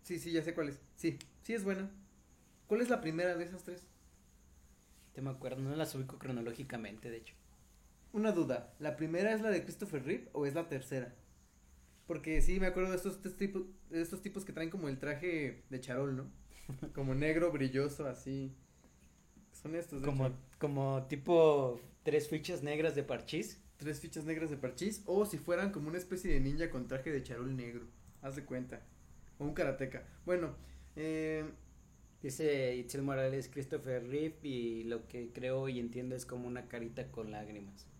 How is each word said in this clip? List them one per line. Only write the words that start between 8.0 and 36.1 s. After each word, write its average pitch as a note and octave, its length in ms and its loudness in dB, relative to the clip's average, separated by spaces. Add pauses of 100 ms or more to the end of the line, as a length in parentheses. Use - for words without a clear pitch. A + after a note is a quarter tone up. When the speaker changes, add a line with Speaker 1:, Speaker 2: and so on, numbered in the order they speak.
Speaker 1:
Una G#3+ 200 4
duda, C3+ 460 2
¿la D3 180 -2
primera E3+ 360 2
es G#3+ 80 2
la A3 100 2
de F3+ 120 4
Christopher D3+ 420 -6
Reeve F#3+ 280 -2
o C#3+ 140 0
es C#3 80 0
la E3 140 -2
tercera? C3+ 460 -4 (920)
Porque D#3 360 2
sí, F#3 180 8
me F#3 60 6
acuerdo F#3 240 2
de F3+ 60 2
estos, F#3+ 260 -4
tres - 140 -6
tipos, F#3+ 260 0 (280)
de E3 120 0
estos F#3 200 -4
tipos G3 220 -6
que - 80 -10
traen E3 180 -4
como E3+ 180 -2
el C3+ 100 -2
traje D3 720 -2
de B2+ 100 -4
charol, C3 360 0
¿no? C3+ 100 -6 (400)
Speaker 2:
<laughs> - 280 -8
Speaker 1:
Como C3+ 200 0
negro, D#3+ 380 4
brilloso, C#3 540 0
así. C3+ 460 -4 (1000)
Son D#3 220 -8
estos, E3 280 -4
de C#3 40 0
Speaker 2:
Como, C3+ 200 4
Speaker 1:
hecho. C3 100 0 (220)
Speaker 2:
como C3+ 500 2
tipo C#3+ 720 8 (220)
tres D3 260 4
fichas D#3 340 -2
negras D3 320 2
de C#3 100 2
parchís. C#3+ 580 -4 (140)
Speaker 1:
Tres D3 240 -6
fichas D#3+ 240 -8
negras D#3+ 260 -2
de C#3+ 60 -4
parchís, C#3 500 -2
o G3+ 200 4
si F3 120 -4
fueran F#3 340 2
como D3+ 160 -2
una E3+ 100 -2
especie F3+ 340 0
de C3+ 80 10
ninja C#3+ 300 2
con B2 160 -4
traje C3+ 240 -4
de C3+ 120 0
charol B2+ 340 -4
negro, A#2+ 300 -8 (360)
haz C3+ 140 -8
de C#3 80 -10
cuenta. B2+ 380 -6 (560)
O C#3+ 60 -4
un D3 100 0
karateca. C3+ 500 0 (200)
Bueno, E3+ 300 2 (420)
eh, D#3 480 -2 (760)
Speaker 2:
Dice C3+ 540 2
Itzel B2 260 -4
Morales, C3+ 500 0
Christopher C3 540 -2
Reeve, D#3 360 -2
y A#2 420 -2
lo A#2 240 -4
que A#2+ 240 -8
creo C3 360 0
y B2 100 -2
entiendo B2+ 380 -2